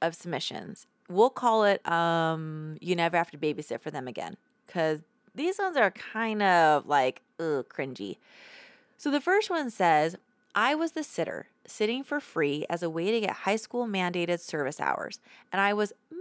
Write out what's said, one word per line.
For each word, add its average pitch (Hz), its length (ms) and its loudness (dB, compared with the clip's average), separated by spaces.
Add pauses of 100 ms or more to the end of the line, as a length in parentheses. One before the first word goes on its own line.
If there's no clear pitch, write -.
of 165 140 0
submissions, - 680 -8 (240)
we'll 202 220 6
call 220 320 2
it, 202 240 4
um, 160 920 0
"You 175 140 -2
never 170 220 2
have 170 140 0
to 156 60 -14
babysit 143 440 -4
for 160 100 -10
them 131 160 -6
again," 104 300 -10 (300)
'cause 156 340 0 (340)
these 330 240 -2
ones 370 180 -2
are 202 140 6
kind 220 520 -4
of, 165 440 6
like, 135 340 2 (180)
ugh, 151 300 0
cringy. 120 480 -8 (800)
So - 140 -4
the 285 100 2
first 392 280 2
one 311 200 -2
says, 165 460 4 (400)
"I 240 200 2
was 320 180 -2
the 311 100 -4
sitter, - 440 -4 (200)
sitting 233 360 -2
for 294 160 -4
free 147 500 -2
as 170 140 -2
a 170 60 0
way 165 220 -2
to 233 80 2
get 208 120 -2
high - 260 -2
school 240 300 -4
mandated 175 520 -2
service 147 400 -4
hours, - 400 -2 (320)
and 190 100 -2
I 202 120 2
was 208 180 0 (300)